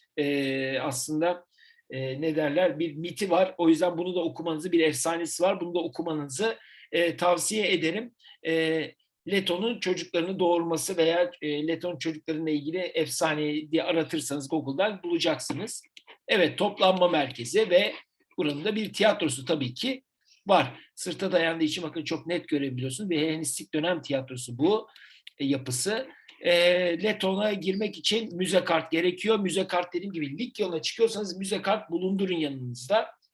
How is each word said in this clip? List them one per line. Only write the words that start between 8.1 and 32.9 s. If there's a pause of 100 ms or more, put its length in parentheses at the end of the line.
E, (400)
Leto'nun
çocuklarını
doğurması
veya, (100)
e,
Leto'nun
çocuklarıyla
ilgili
efsane
diye
aratırsanız
Google'dan
bulacaksınız. (440)
Evet,
toplanma
merkezi
ve (440)
buranın
da
bir
tiyatrosu
tabii
ki (440)
var. (220)
Sırta
dayandığı
için
bakın
çok
net
görebiliyorsunuz.
Bir
Helenistik
dönem
tiyatrosu
bu, (500)
e,
yapısı. (340)
E, (500)
Leton'a
girmek
için
müze
kart
gerekiyor.
Müze
kart
dediğim
gibi
Likion'a
çıkıyorsanız
müze
kart
bulundurun
yanınızda. (260)